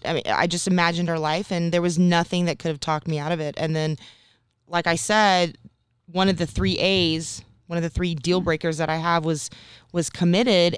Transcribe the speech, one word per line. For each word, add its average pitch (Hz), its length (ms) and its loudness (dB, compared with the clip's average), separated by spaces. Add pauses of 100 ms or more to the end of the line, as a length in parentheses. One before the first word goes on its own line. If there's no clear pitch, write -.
I 165 80 -2
mean, 147 140 -2
I - 200 2
just 175 200 -4
imagined 170 420 2
our 165 100 -2
life, 156 320 -2
and 170 220 -2
there 175 80 2
was 175 160 0
nothing 175 480 2
that 165 140 -2
could 170 100 -4
have 147 100 -6
talked 156 280 -4
me 156 120 -2
out 151 120 -4
of 165 80 -2
it. 147 180 -6
And 160 180 -2
then, 156 220 -2 (720)
like 170 200 -2
I 165 80 2
said, 190 600 2 (480)
one 185 240 0
of 175 80 0
the 170 80 -2
three 185 320 0
A's, 170 640 0 (240)
one 170 120 -8
of 165 60 -2
the 165 60 -2
three 175 260 -2
deal 175 240 0
breakers 165 380 -2
that 156 120 -2
I 160 80 -2
have 165 280 0
was, 156 240 -2 (420)
was 170 180 -2
committed. 175 680 2